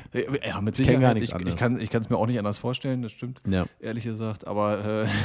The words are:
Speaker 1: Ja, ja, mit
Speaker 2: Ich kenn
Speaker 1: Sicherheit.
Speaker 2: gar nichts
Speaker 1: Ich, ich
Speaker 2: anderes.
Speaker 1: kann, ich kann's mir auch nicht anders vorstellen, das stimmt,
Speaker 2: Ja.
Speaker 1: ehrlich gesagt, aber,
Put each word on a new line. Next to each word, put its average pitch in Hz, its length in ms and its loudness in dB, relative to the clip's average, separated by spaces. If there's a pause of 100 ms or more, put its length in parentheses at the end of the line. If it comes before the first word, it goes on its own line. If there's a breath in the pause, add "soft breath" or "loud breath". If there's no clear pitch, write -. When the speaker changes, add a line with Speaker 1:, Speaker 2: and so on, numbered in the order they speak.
(140)
Speaker 1:
Ja, 123 80 0 (240)
ja, - 160 -4
mit 110 180 -2
Speaker 2:
Ich 135 80 4
kenn 127 120 8
Speaker 1:
Sicherheit. - 20 6
Speaker 2:
gar 123 120 6
nichts 110 160 0
Speaker 1:
Ich, - 60 -4
ich - 20 -2
Speaker 2:
anderes. 87 220 -2
Speaker 1:
kann, 120 200 2
ich 104 120 -4
kann's 113 180 0
mir 120 80 2
auch 104 100 2
nicht 123 120 0
anders 101 180 -2
vorstellen, 127 460 -4
das 110 80 -8
stimmt, 127 360 -12
Speaker 2:
Ja. 92 200 2 (120)
Speaker 1:
ehrlich 113 240 -6
gesagt, 110 440 -6
aber, 104 600 0 (180)